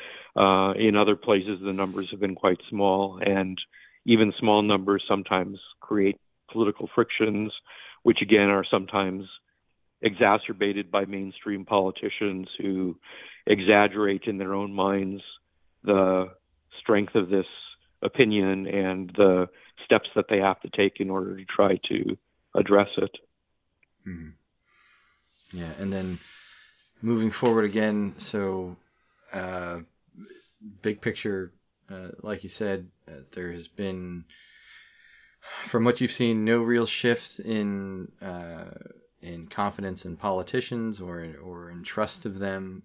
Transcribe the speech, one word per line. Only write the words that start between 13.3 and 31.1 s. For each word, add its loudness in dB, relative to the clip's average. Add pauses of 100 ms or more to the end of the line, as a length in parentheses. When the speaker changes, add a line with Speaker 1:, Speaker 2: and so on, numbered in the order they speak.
Speaker 1:
exaggerate 4
in -2
their -4
own -4
minds 0 (600)
the 4 (480)
strength 2
of 2
this 2 (560)
opinion 2
and -2
the 6 (380)
steps 4
that 0
they 2
have 2
to -12
take 0
in -2
order -4
to -16
try 2 (100)
to -2 (360)
address 4 (100)
it. -4 (880)
Speaker 2:
Mm-hmm. -20
Yeah, -8
and -6
then -6 (840)
moving 0
forward 2
again, 0
so, -6 (560)
uh, -8 (1040)
big -4
picture, -6 (400)